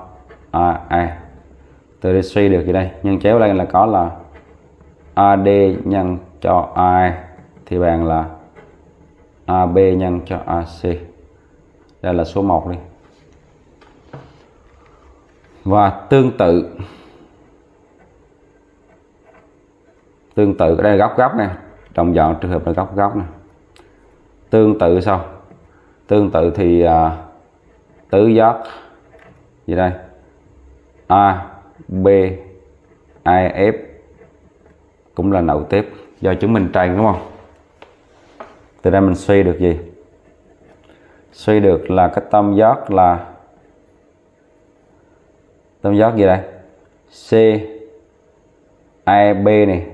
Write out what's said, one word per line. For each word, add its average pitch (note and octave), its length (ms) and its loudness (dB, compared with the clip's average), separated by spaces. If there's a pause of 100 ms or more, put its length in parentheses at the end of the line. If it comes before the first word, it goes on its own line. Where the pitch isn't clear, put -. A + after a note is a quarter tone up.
(500)
A E2+ 380 -2
E. E2+ 280 -4 (840)
Từ F#2+ 120 -2
đây F#2 100 2
suy G2+ 260 0
được F2+ 180 0
gì F2+ 60 -2
đây? F#2 180 -2 (120)
Nhân G2 180 -2
chéo A2 180 2
lên G#2 180 2
là F2+ 80 -2
có F#2+ 220 2
là F2+ 240 0 (1040)
A G2+ 220 4
D G2 120 0 (360)
nhân F#2 340 -2 (220)
cho F2 340 0
A F2+ 320 2
E E2+ 180 -6 (420)
thì F2+ 120 -6
bằng E2 280 0
là D#2 180 -2 (1200)
A F2+ 200 0
B F2 120 0
nhân F#2 480 0
cho F2+ 200 -10
A E2+ 160 -4
C. - 220 -14 (1200)
Đây F2+ 120 -4
là E2+ 100 -2
số G2 180 -6
một F2 280 -2
đi. F2 60 -10 (3000)
Và G2 260 2
tương B2+ 480 0
tự, F2 320 2 (3750)
tương G2+ 220 0
tự, E2 260 2
đây G#2 100 4
là G2+ 140 2
góc - 100 -6
góc B2+ 220 0
nè, G#2 100 -2 (460)
đồng E2+ 200 0
dạng D#2+ 260 2
trường F2+ 100 -6
hợp E2 160 -4
là E2 60 -4
góc F#2+ 240 -6
góc G2+ 200 -2
nè. F#2+ 80 -6 (1300)
Tương G#2+ 280 4
tự F2 220 2
sao? F#2 240 -2 (800)
Tương G2+ 240 0
tự E2+ 200 0
thì, F2 320 2
à, D#2+ 340 2 (920)
tứ G2+ 160 2
giác A2+ 300 2 (1120)
gì E2+ 80 -4
đây? F2+ 180 0 (1120)
A F#2+ 400 0 (420)
B F#2 200 0 (1120)
A F2+ 340 0
F G2+ 160 2 (1400)
cũng F#2+ 180 -2
là F#2+ 80 2
nội D2+ 280 -2
tiếp G2+ 200 -2 (320)
do F#2 140 0
chứng G2+ 180 -2
minh G2 200 0
trên F2+ 240 0
đúng A2 100 0
không? F#2 140 -2 (1600)
Từ F#2 80 0
đây F#2+ 100 2
mình F#2+ 140 2
suy G2 280 2
được F2+ 160 0
gì? F2 200 0 (1500)
Suy G#2+ 280 0
được G2 300 2
là F2+ 180 2
cái - 220 -6
tam G2+ 240 2
giác A2 360 2
là F2+ 360 2 (2500)
tam G2+ 140 -2
giác A2+ 200 2
gì G2+ 80 2
đây? F#2 140 4 (920)
C A#2+ 40 0 (1700)
A G2+ 300 4
B G2 120 -2
này G#2 480 2